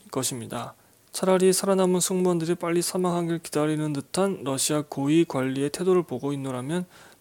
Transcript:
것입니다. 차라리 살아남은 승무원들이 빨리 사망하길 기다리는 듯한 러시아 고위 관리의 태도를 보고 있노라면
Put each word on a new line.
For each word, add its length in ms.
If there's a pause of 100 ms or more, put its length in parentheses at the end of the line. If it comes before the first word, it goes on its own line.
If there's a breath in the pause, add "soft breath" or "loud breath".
(120)
것입니다. 640 (380 soft breath)
차라리 400
살아남은 460
승무원들이 560
빨리 260
사망하길 640
기다리는 500
듯한 500
러시아 380
고위 440
관리의 440
태도를 320
보고 320
있노라면 540 (340 loud breath)